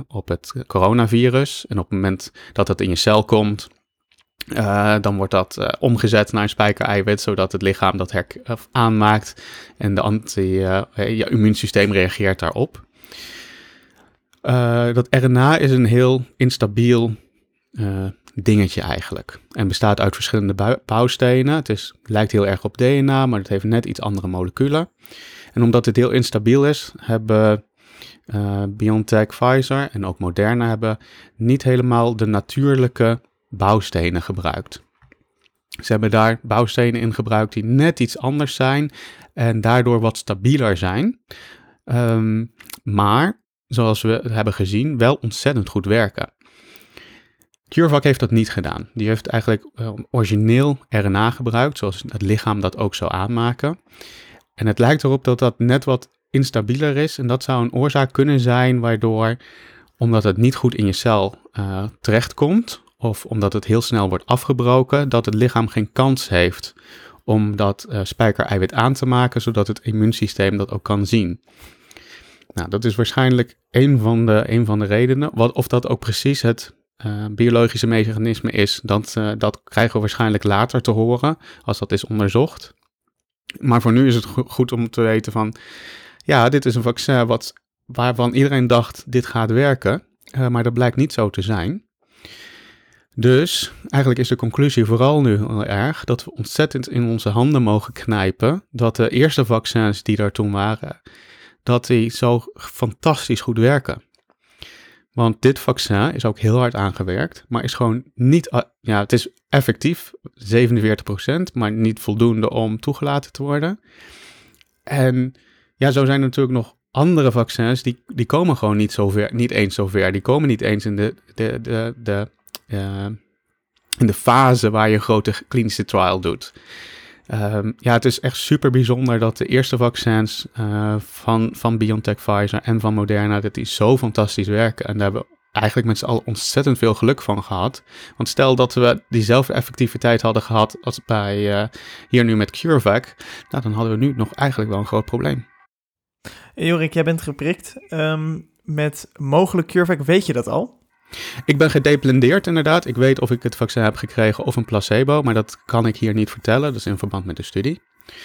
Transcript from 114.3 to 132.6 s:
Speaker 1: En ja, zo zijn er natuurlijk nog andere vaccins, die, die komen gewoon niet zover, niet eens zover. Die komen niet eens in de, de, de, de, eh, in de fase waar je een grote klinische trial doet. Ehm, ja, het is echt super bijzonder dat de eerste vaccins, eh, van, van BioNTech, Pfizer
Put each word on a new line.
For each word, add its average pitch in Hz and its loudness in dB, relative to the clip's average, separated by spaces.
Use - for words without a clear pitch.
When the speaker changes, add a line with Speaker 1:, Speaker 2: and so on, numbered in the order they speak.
Speaker 1:
En 131 0
ja, 135 2
zo 135 2
zijn 135 2
er 135 2
natuurlijk 127 0
nog - -6
andere 147 4
vaccins, 120 0
die, 120 -6
die 131 -4
komen 160 2
gewoon 104 0
niet 107 0
zover, 104 0
niet 120 0
eens 104 -2
zover. 95 0
Die 98 -4
komen 147 0
niet 110 0
eens 107 -2
in 104 -4
de, 104 -2
de, 113 -4
de, 113 -6
de, 107 -6
eh, 98 -8
in 120 4
de 101 2
fase 127 4
waar 110 2
je 107 4
een 104 0
grote 107 0
klinische 110 -2
trial 92 2
doet. - -6
Ehm, 107 -2
ja, 123 2
het 117 4
is 123 2
echt - -4
super 147 0
bijzonder 123 2
dat 113 0
de - -4
eerste 127 0
vaccins, 117 0
eh, 104 -2
van, 113 -2
van 113 -2
BioNTech, 107 -2
Pfizer 104 -2